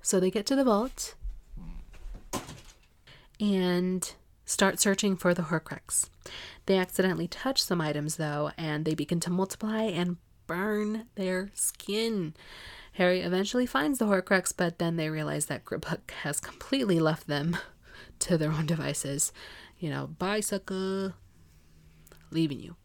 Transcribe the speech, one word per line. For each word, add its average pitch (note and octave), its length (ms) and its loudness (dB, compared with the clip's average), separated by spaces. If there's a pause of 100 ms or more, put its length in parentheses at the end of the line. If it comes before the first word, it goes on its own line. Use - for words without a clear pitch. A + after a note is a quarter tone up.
So - 200 4
they F#3 100 4
get G3+ 160 -2
to C#4 80 2
the C4+ 100 6
vault A#3 520 2 (2250)
and F#3 720 2 (320)
start - 340 4
searching G3 380 2
for F3 160 4
the F3 120 2
Horcrux. - 640 -2 (580)
They F#3+ 100 6
accidentally F#3 500 2
touch - 360 -2
some F3 180 2
items, D3+ 360 0
though, D3+ 420 -2
and D#3 260 -2
they D#3+ 100 2
begin D#3 260 0
to F3 100 -2
multiply G#3+ 540 0
and F3 340 0 (280)
burn A3 680 -2
their F#3 400 -2
skin. G3+ 800 -2 (600)
Harry F3+ 260 4
eventually G3+ 460 2
finds C#4 320 2
the A3+ 80 2
Horcrux, F#3 480 4
but E3+ 240 0
then E3+ 180 2
they D#3 120 0
realize D3+ 380 -2
that - 180 -6
Griphook - 460 -6 (120)
has C#3+ 180 -2
completely G#3+ 600 2
left D#3+ 260 2
them D3+ 300 0 (320)
<laughs> - 320 -20
to - 160 2
their D#3 160 2
own D#3 140 0
devices. D3 640 -2 (460)
You D#3+ 120 -4
know, C#3 180 -4 (100)
"Bye, G3+ 220 0
sucker. F#3+ 720 -4 (1160)
Leaving D#3 300 0
you." G2+ 240 -14